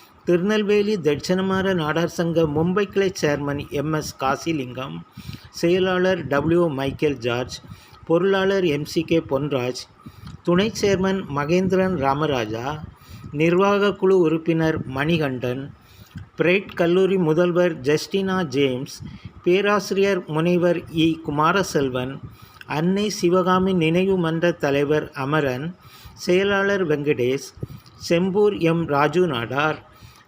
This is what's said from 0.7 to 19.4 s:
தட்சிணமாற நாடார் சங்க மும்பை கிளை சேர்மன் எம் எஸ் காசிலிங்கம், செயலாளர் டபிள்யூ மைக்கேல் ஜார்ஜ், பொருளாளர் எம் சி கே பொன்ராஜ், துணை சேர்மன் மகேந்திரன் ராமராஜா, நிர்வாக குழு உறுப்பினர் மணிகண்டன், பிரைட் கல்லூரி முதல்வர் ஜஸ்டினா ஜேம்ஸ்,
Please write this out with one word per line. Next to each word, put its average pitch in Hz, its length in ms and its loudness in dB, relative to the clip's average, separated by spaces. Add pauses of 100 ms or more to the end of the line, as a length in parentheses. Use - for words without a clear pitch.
தட்சிணமாற 185 760 0
நாடார் 160 340 0
சங்க 165 380 0
மும்பை 170 360 0
கிளை 196 300 0
சேர்மன் 143 580 -2
எம் 143 220 -4
எஸ் - 240 -4
காசிலிங்கம், 135 800 -4 (540)
செயலாளர் 185 760 0
டபிள்யூ 160 420 2
மைக்கேல் 135 500 -2
ஜார்ஜ், 120 380 -4 (480)
பொருளாளர் 190 600 2
எம் 147 200 0
சி 165 180 -4
கே 165 180 2
பொன்ராஜ், 135 600 -2 (600)
துணை 180 280 2
சேர்மன் 190 500 0 (140)
மகேந்திரன் 180 600 2
ராமராஜா, 131 720 0 (640)
நிர்வாக 196 640 2
குழு 190 240 4
உறுப்பினர் 160 680 2
மணிகண்டன், 135 760 -2 (760)
பிரைட் 180 380 0
கல்லூரி 180 440 2
முதல்வர் 175 640 2
ஜஸ்டினா 185 640 0
ஜேம்ஸ், 135 520 -2 (460)